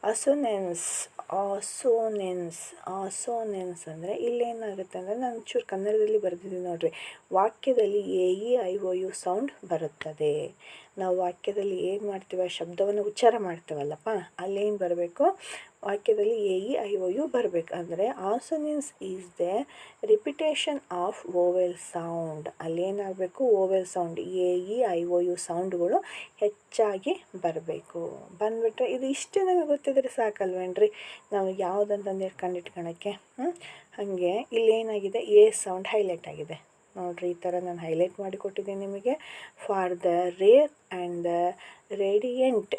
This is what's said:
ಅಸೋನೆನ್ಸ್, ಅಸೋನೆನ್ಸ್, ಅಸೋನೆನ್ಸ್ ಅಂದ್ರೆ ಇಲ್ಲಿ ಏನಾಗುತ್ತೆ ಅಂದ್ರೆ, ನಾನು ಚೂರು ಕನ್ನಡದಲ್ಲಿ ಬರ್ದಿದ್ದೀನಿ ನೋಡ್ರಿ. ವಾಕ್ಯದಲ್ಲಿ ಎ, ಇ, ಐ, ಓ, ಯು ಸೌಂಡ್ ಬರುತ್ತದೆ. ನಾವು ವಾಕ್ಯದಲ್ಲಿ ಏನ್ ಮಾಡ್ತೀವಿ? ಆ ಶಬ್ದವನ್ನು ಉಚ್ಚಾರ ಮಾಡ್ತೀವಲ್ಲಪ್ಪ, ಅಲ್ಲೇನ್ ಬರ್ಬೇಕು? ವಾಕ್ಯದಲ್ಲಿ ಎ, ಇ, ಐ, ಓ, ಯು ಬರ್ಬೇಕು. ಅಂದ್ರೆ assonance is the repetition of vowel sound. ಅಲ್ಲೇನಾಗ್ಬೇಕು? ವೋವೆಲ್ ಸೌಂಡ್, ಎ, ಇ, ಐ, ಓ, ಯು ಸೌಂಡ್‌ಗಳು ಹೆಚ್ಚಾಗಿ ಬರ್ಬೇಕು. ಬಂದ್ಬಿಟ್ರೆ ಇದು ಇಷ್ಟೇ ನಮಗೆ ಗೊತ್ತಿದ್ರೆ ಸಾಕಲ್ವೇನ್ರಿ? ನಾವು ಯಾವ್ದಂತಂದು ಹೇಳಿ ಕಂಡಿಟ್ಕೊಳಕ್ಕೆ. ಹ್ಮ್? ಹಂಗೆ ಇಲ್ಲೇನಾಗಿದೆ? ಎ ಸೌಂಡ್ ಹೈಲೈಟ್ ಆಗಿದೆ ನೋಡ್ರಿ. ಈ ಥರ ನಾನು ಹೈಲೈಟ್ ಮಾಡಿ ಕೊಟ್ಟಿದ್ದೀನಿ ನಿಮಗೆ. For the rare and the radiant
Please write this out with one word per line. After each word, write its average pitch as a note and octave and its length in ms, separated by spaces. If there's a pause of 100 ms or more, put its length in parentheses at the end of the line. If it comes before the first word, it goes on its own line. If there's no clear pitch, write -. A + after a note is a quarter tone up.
ಅಸೋನೆನ್ಸ್, G#3+ 1040 (220)
ಅಸೋನೆನ್ಸ್, G3+ 1400 (300)
ಅಸೋನೆನ್ಸ್ G3 840
ಅಂದ್ರೆ E3 260
ಇಲ್ಲಿ A#3+ 300
ಏನಾಗುತ್ತೆ G#3 540
ಅಂದ್ರೆ, F#3+ 180
ನಾನು B3 240
ಚೂರು - 260
ಕನ್ನಡದಲ್ಲಿ G#3+ 520
ಬರ್ದಿದ್ದೀನಿ F#3 460
ನೋಡ್ರಿ. E3 280 (400)
ವಾಕ್ಯದಲ್ಲಿ G#3 680
ಎ, F#3 320
ಇ, G#3 200
ಐ, G3+ 260
ಓ, G3 140
ಯು F#3 180
ಸೌಂಡ್ G#3+ 420 (160)
ಬರುತ್ತದೆ. D#3 840 (440)
ನಾವು F#3 180
ವಾಕ್ಯದಲ್ಲಿ F#3+ 600
ಏನ್ G3 300
ಮಾಡ್ತೀವಿ? F#3+ 360
ಆ F3+ 40
ಶಬ್ದವನ್ನು F#3 560
ಉಚ್ಚಾರ G#3 360
ಮಾಡ್ತೀವಲ್ಲಪ್ಪ, D#3+ 720 (280)
ಅಲ್ಲೇನ್ G3 400
ಬರ್ಬೇಕು? F3 460 (600)
ವಾಕ್ಯದಲ್ಲಿ G#3 640
ಎ, F#3 120
ಇ, G#3 140
ಐ, G#3 240
ಓ, F#3 120
ಯು B3 180
ಬರ್ಬೇಕು. F#3+ 480
ಅಂದ್ರೆ F3 320
assonance D4 800 (160)
is F#3+ 200 (200)
the G3 240 (360)
repetition D#4 760
of F3+ 560
vowel F3+ 400
sound. E3 880
ಅಲ್ಲೇನಾಗ್ಬೇಕು? F#3+ 840
ವೋವೆಲ್ F#3+ 420
ಸೌಂಡ್, E3+ 340
ಎ, F3+ 380
ಇ, G3 220
ಐ, F3 240
ಓ, F3 160
ಯು F3+ 160
ಸೌಂಡ್‌ಗಳು F3+ 680 (320)
ಹೆಚ್ಚಾಗಿ G#3 880 (120)
ಬರ್ಬೇಕು. E3+ 920 (100)
ಬಂದ್ಬಿಟ್ರೆ A3+ 540
ಇದು B3+ 140
ಇಷ್ಟೇ C#4 340
ನಮಗೆ F4+ 260
ಗೊತ್ತಿದ್ರೆ C#4 420
ಸಾಕಲ್ವೇನ್ರಿ? G3+ 840 (400)
ನಾವು F#3+ 260
ಯಾವ್ದಂತಂದು G3 640
ಹೇಳಿ F#3+ 180
ಕಂಡಿಟ್ಕೊಳಕ್ಕೆ. F3 720
ಹ್ಮ್? B3 420 (420)
ಹಂಗೆ G3 580
ಇಲ್ಲೇನಾಗಿದೆ? A3 640
ಎ G#3+ 320
ಸೌಂಡ್ F#3+ 380
ಹೈಲೈಟ್ F#3 400
ಆಗಿದೆ D#3 460 (220)
ನೋಡ್ರಿ. F3+ 340
ಈ F3 40
ಥರ F3 260
ನಾನು F3 180
ಹೈಲೈಟ್ E3+ 420
ಮಾಡಿ F#3+ 160
ಕೊಟ್ಟಿದ್ದೀನಿ G3 500
ನಿಮಗೆ. G3 240 (560)
For F#3 360
the F3 360
rare B3 320 (340)
and F3 220
the F3 280 (460)
radiant A#3+ 800